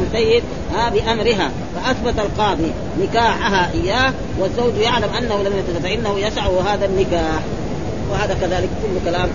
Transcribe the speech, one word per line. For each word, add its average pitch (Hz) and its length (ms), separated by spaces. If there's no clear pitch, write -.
ثيب، 226 300
ها، 233 160
بأمرها، 214 640
فأثبت 240 440
القاضي 190 520
نكاحها 196 720
إياه، 214 400
والزوج 233 420
يعلم 226 360
أنه 220 240
لم 196 180
يتزوج، 175 240
فإنه 202 360
يسعه 202 420
هذا 202 120
النكاح." 170 540
وهذا 196 300
كذلك 180 280
كل 180 300
كلام، 180 240